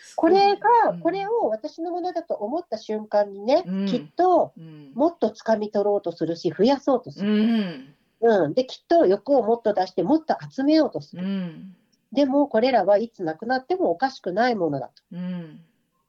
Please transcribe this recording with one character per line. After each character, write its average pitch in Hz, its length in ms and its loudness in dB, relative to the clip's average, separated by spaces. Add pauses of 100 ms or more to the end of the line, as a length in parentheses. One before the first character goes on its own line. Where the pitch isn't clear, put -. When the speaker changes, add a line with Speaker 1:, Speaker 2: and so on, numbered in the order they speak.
Speaker 1:
す - 160 -20
ご 320 120 2
い 330 40 4
ね。 392 240 4
Speaker 2:
こ - 0 -
れ - 0 -
が、 453 360 4
Speaker 1:
う - 20 -10
ん。 175 60 -12
Speaker 2:
こ 320 100 -2
れ 392 160 -4
を 427 220 -2
私 220 320 -8
の 330 100 -6
も 349 100 -6
の 359 120 -6
だ 339 100 -6
と - 120 -8
思 240 260 -6
っ 359 60 -10
た 214 120 -8
瞬 214 300 -8
間 208 240 0
に 196 80 -14
ね、 262 260 0
Speaker 1:
う 190 160 -4
ん。 196 40 -2
Speaker 2:
き 202 100 -2
っ - 80 -8 (100)
と、 349 420 2
Speaker 1:
う - 40 -20
ん。 156 340 -20
Speaker 2:
も 269 140 2
っ 339 100 -8
と 214 120 0
掴 220 280 -2
み 208 120 -6
取 202 140 0
ろ 208 120 2
う 202 60 -4
と 170 100 -6
す 165 120 -8
る 165 120 -4
し、 170 200 -4
増 185 80 2
や 277 140 2
そ 269 180 0
う 247 60 -4
と - 80 -18
す 175 140 -8
る。 208 80 0
Speaker 1:
う 214 40 2
ん。 202 580 -2 (300)
Speaker 2:
う 202 240 4
ん。 147 60 -6
で、 254 100 2
き - 180 -16
っ - 40 -20
と 339 200 4
欲 202 300 2
を 247 60 4
も 214 120 0
っ 233 80 -4
と 208 120 0
出 185 140 -2
し - 40 -18
て、 180 120 -2
も 240 120 2
っ 320 80 -4
と - 120 -2 (120)
集 - 140 -8
め 294 120 4
よ 311 120 4
う - 60 -4
と 156 80 -8
す - 160 -16
る。 175 80 -8
Speaker 1:
う - 20 -4
ん。 180 500 -8 (360)
Speaker 2:
で 285 120 2
も、 277 220 2
こ 220 140 0
れ 247 100 2
ら 220 140 2
は 202 140 4
い 226 120 -4
つ - 140 -10
な 156 100 -2
く 185 120 -14
な 254 100 0
っ 262 100 -6
て 359 80 -2
も 349 160 0
お 247 60 -2
か 262 140 -2
し - 100 -18
く 185 120 -6
な 220 160 2
い 240 60 0
も 175 160 -2
の 143 80 -4
だ 120 100 -10
と。 - 140 -20 (100)
Speaker 1:
う 175 40 -12
ん。 175 440 -10 (480)